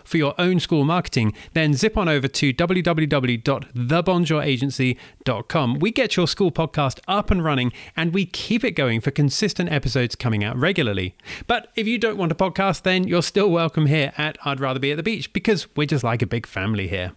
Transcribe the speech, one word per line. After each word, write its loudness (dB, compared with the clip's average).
for -2
your 2
own 2
school 2
marketing, 0
then 2
zip 2
on 2
over 2
to 2
w 0
w 2
w 0
dot -2
the 0
bonjour 2
agency 0
dot -2
com. 0
We 2
get 0
your 4
school 0
podcast -2
up 2
and 2
running, 0
and 0
we 0
keep -2
it 0
going 0
for -2
consistent 0
episodes 0
coming 0
out -4
regularly. -2
But -2
if -2
you 0
don't 0
want 0
a -2
podcast, 0
then 0
you're 2
still 2
welcome 2
here 2
at -4
I'd -2
Rather -2
Be 0
at -4
the -6
Beach, -4
because 0
we're 2
just 0
like 0
a 0
big -4
family -2
here. -4